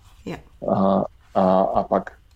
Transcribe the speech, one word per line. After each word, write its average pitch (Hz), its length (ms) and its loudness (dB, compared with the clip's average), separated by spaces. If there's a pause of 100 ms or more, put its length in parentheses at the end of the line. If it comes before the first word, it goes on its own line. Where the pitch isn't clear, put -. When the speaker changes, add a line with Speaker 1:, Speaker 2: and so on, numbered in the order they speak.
(240)
Speaker 1:
Je. 170 140 -10 (380)
Speaker 2:
A, - 280 2 (300)
a, 95 260 4
a 104 220 0
pak, - 300 -2 (240)